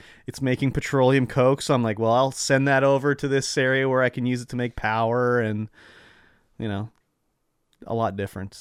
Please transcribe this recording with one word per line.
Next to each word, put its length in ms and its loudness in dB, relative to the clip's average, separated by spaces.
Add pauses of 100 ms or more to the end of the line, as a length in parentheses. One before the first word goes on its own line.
(260)
it's 160 -10
making 300 0
petroleum 560 2
coke. 340 2
So 100 0
I'm 120 2
like, 120 -2
"Well, 160 0
I'll 200 2
send 340 0
that 160 2
over 320 2
to 140 -6
this 280 -2
area 320 2
where 140 2
I 60 2
can 180 -4
use 160 -2
it 60 -16
to 80 -8
make 180 -4
power," 640 0
and, 300 -4 (880)
you 80 -6
know, 240 -6 (960)
a 80 -6
lot 220 -2
different. 440 -10